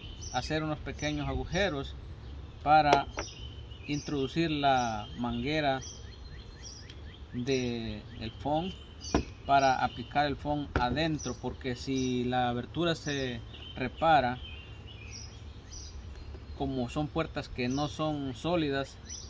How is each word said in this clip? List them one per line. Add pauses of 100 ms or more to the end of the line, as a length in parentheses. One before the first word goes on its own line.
(320)
hacer
unos
pequeños
agujeros (680)
para (800)
introducir
la (100)
manguera (1500)
de (160)
el
fond (720)
para
aplicar
el
fond
adentro,
porque
si
la
abertura
se (360)
repara, (2250)
como
son
puertas
que
no
son
sólidas, (340)